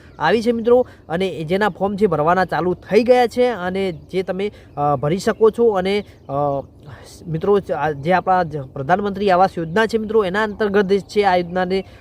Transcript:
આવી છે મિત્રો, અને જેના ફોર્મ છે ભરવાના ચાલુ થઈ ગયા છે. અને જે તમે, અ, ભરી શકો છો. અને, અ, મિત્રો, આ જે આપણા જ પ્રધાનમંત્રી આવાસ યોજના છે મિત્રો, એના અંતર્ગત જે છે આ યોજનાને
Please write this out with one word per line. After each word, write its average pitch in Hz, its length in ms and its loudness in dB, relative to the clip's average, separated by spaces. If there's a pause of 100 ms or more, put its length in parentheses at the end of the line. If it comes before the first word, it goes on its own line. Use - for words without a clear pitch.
(180)
આવી 190 240 0
છે 240 100 0
મિત્રો, 240 340 2 (220)
અને 170 360 -4
જેના 196 240 0
ફોર્મ 190 280 -4
છે 208 100 2
ભરવાના 170 380 2
ચાલુ 170 300 -2
થઈ 208 280 2
ગયા 247 240 4
છે. 247 200 0
અને 190 460 -4
જે 160 300 -8
તમે, 190 300 -6 (240)
અ, 147 200 0
ભરી 151 220 -2
શકો 220 320 2
છો. 233 200 2
અને, 196 340 -2 (240)
અ, 139 40 -10 (920)
મિત્રો, 185 340 0 (160)
આ 147 140 -2
જે 147 220 -4
આપણા 185 300 2
જ 151 140 -6
પ્રધાનમંત્રી 185 760 -2
આવાસ 185 280 2
યોજના 170 280 0
છે 220 120 -2
મિત્રો, 220 260 0
એના 190 180 -2
અંતર્ગત 208 420 0
જે 190 160 0
છે 208 220 -2
આ 185 140 4
યોજનાને 180 480 -2 (160)